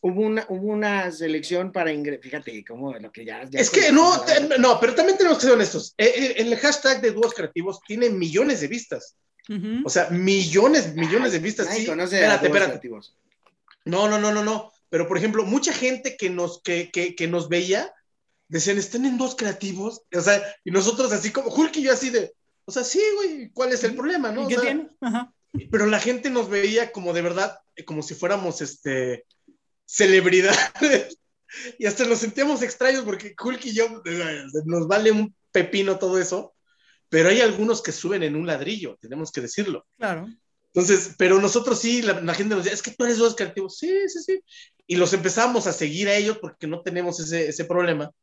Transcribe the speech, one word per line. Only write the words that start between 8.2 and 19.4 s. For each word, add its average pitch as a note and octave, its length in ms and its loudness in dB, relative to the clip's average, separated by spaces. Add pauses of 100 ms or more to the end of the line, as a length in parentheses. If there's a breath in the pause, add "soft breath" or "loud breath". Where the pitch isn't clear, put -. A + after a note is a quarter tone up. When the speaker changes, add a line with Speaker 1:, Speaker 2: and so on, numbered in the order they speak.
Speaker 2:
de C#3+ 60 -4
vistas. - 500 -10 (320)
Speaker 3:
Ujú. G#3+ 340 -4
Speaker 2:
O - 60 -4
sea, E3 200 0
millones, F#3+ 840 4
millones G3 360 0
de F3 80 -2
Speaker 1:
Ay, D#3+ 40 -6
Speaker 2:
vistas, G#3+ 240 -4
Speaker 1:
nadie A3 140 -4
Speaker 2:
sí. A3 60 -2
Speaker 1:
conoce F3 300 -2
a - 20 2
Speaker 2:
Espérate, D#3 280 4
Speaker 1:
Dúos D3 80 2
Speaker 2:
espérate. F#3+ 160 4
Speaker 1:
Creativos. A#2 460 -14 (680)
Speaker 2:
No, F#3+ 240 0
no, G#3+ 100 2
no, G#3 120 0
no, G#3 120 0
no. G#3+ 280 -4 (180)
Pero, E3+ 180 0
por F3+ 100 0
ejemplo, G#3+ 260 0
mucha C4+ 300 0
gente B3+ 440 -2
que F#3+ 120 -4
nos, F3 320 -6
que, F3 300 -4
que, F3 240 -4
que E3 120 -4
nos E3+ 220 -2
veía, F3+ 420 0 (560)
decían, F3 300 -2
"¿Están A#3+ 280 -4
en B3+ 120 0
Dúos B3 180 -2
Creativos?". G3 640 -6 (140)